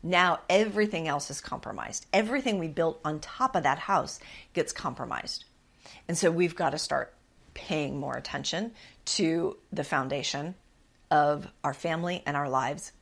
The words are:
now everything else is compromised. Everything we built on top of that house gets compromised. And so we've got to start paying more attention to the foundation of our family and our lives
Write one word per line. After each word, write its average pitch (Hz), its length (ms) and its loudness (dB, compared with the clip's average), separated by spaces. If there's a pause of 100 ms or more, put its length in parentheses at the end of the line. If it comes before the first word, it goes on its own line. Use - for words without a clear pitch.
now 175 360 4 (100)
everything 202 580 4
else 143 220 -2
is 139 120 -8
compromised. - 720 -8
Everything 220 480 2
we 165 80 -2
built 160 380 0
on 156 140 -2
top - 360 0
of 170 80 2
that 139 160 4
house 175 400 0 (340)
gets - 200 0
compromised. - 720 -6 (640)
And 170 100 0
so 175 140 6
we've 175 240 2
got 156 160 2
to 147 60 -4
start - 360 -2 (400)
paying 143 460 -4
more 131 160 -4
attention 156 560 -4 (340)
to 165 520 2 (140)
the 156 120 -2
foundation 143 720 -2 (540)
of 147 380 4 (160)
our 139 100 0
family 170 520 -4
and 143 120 0
our 143 120 0
lives 131 520 -2